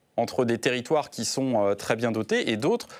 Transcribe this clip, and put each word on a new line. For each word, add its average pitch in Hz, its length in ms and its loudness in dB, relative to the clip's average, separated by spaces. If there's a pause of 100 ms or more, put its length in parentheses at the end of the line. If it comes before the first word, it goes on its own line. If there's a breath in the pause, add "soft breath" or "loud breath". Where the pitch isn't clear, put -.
(160)
entre 117 280 0
des 117 140 2
territoires 135 500 0
qui - 160 -6
sont, 127 400 0
euh, 101 100 4
très 113 220 -2
bien 117 160 0
dotés 110 380 0
et 120 80 0
d'autres 180 300 0 (120 loud breath)